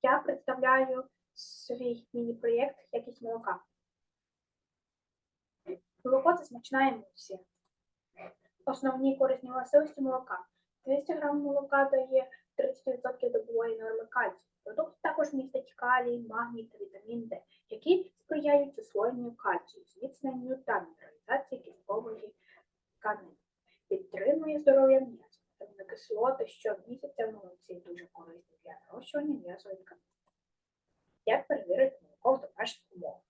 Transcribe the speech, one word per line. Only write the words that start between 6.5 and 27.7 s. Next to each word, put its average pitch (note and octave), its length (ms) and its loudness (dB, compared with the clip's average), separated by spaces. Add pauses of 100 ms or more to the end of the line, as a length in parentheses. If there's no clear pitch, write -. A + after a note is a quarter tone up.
емоція. - 520 -6 (1300)
Основні C4+ 520 0
корисні B3+ 320 2
властивості C#4 520 4
молока. B3+ 440 -4 (400)
Двісті C#4+ 280 0
грам D4 280 0
молока C#4 500 2
дає C4 380 2 (260)
тридцять - 320 -2
відсотків B3+ 440 -2
добової A3+ 460 0
норми A3 280 -6
кальцію. - 440 -2 (140)
Продукт D4+ 380 -4
також D4+ 320 0
містить C4 400 -6
калій, A#3+ 460 2 (100)
магній A#3 340 -6
та A3 140 -18
вітамін G#3+ 500 -10
Д, - 140 -10 (280)
які F4 460 2
сприяють C#4+ 600 2
засвоєнню A#3+ 560 -2
кальцію, - 540 -6
зміцненню C4 680 -8
та A3 240 -2
мінералізації - 840 -6
кісткової - 720 -8 (720)
тканини. - 300 -6 (540)
Підтримує D4+ 720 0
здоров'я C4+ 400 8
м'язів. - 420 -8 (180)
Амінокислоти A#3+ 880 -4
щомісяця A3 800 -6
в G#3+ 60 -8
молоці F#3 400 -16